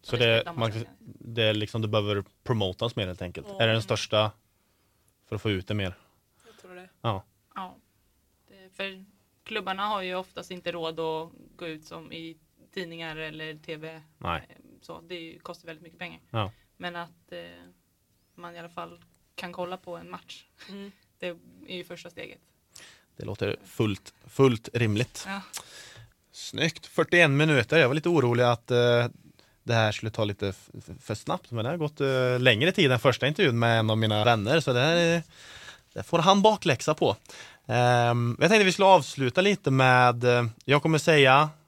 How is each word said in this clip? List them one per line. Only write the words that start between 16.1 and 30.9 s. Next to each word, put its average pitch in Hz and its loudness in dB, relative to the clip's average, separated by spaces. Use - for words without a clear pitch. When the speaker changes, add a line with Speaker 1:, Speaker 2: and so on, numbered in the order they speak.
Speaker 1:
Ja. 107 -4
Speaker 2:
Men 175 -12
att, 170 -16
eh, 175 -16
man 175 -18
i 170 -18
alla 170 -16
fall 170 -16
kan 175 -12
kolla 180 -8
på 175 -14
en 170 -18
match. - -18
Speaker 3:
Mm. 202 -16
Speaker 2:
<laughs> - -20
Det 185 -8
är 185 -12
ju 175 -12
första 175 -16
steget. - -18
Speaker 1:
Det - -12
låter 101 -6
fullt, - -4
fullt 127 0
rimligt. 117 -2
Speaker 2:
Ja. 196 -10
Speaker 1:
Snyggt. - -6
Fyrtioen 160 4
minuter. 151 2
Jag 139 6
var 131 0
lite 160 -2
orolig 123 2
att, 120 0
eh, 120 4
det 113 -4
här 110 2
skulle 110 -8
ta 113 -4
lite 101 -4
f-, - -10
f-, - -18